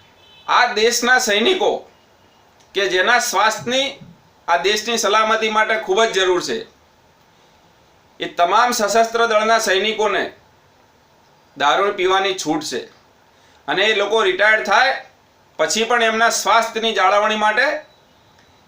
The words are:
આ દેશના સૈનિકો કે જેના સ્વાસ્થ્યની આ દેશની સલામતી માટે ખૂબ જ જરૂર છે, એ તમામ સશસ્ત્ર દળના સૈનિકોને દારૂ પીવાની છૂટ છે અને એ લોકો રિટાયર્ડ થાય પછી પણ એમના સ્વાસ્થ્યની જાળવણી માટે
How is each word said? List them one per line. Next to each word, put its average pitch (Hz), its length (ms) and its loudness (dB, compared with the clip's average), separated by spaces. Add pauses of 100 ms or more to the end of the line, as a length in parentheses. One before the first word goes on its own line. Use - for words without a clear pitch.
(480)
આ 202 260 2
દેશના 233 460 2
સૈનિકો 214 480 0 (1080)
કે 196 120 -2
જેના 190 340 2
સ્વાસ્થ્યની 233 640 -2 (640)
આ 175 100 2
દેશની 208 400 -2
સલામતી 220 540 0
માટે 214 260 0
ખૂબ 190 240 -2
જ 220 140 2
જરૂર 185 260 0
છે, 117 160 -6 (1600)
એ - 120 -8
તમામ 214 420 2
સશસ્ત્ર 226 540 0
દળના 220 320 2
સૈનિકોને 202 640 -2 (1300)
દારૂ 170 360 0
પીવાની 190 420 0
છૂટ 151 360 -4
છે 120 100 -6 (840)
અને 165 180 0
એ 220 100 2
લોકો 208 280 0
રિટાયર્ડ 208 420 2
થાય 247 320 2 (640)
પછી 214 280 -2
પણ 226 220 0
એમના 220 240 0
સ્વાસ્થ્યની 226 600 0
જાળવણી 208 520 2
માટે 220 200 2 (1040)